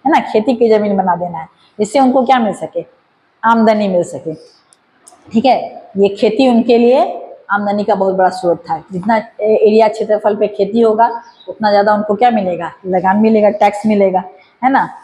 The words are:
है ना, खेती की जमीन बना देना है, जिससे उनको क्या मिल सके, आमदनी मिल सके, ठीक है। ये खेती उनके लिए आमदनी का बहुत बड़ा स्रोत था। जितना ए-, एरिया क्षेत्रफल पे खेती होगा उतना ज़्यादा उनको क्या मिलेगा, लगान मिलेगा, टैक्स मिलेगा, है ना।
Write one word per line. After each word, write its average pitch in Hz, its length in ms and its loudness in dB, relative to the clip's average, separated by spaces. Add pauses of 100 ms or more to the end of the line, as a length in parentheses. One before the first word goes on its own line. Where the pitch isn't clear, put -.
है 285 60 0
ना, - 80 2
खेती 220 340 -2
की 233 140 0
जमीन 208 280 0
बना 185 200 -2
देना 175 220 -8
है, 160 100 -16 (300)
जिससे 214 220 -2
उनको 254 260 2
क्या 262 120 2
मिल 214 140 -2
सके, 170 320 -10 (600)
आमदनी 220 440 2
मिल 180 140 0
सके, 160 320 -8 (960)
ठीक 226 120 0
है। - 380 0 (140)
ये 196 120 2
खेती 254 400 0
उनके 233 300 2
लिए 247 440 2 (280)
आमदनी 202 340 -2
का 214 100 0
बहुत 190 200 -2
बड़ा 185 140 2
स्रोत 175 420 -4
था। 160 220 -8
जितना 190 240 -2
ए-, 214 460 -2
एरिया 220 260 4
क्षेत्रफल 214 480 -2
पे 214 100 -2
खेती 202 340 -2
होगा 226 420 0 (260)
उतना 208 220 -4
ज़्यादा 208 240 2
उनको 208 200 -2
क्या 240 160 2
मिलेगा, 180 420 -4 (140)
लगान 185 300 0
मिलेगा, 214 340 4
टैक्स 202 360 0
मिलेगा, 196 360 2 (420)
है 262 60 2
ना। 226 160 0 (180)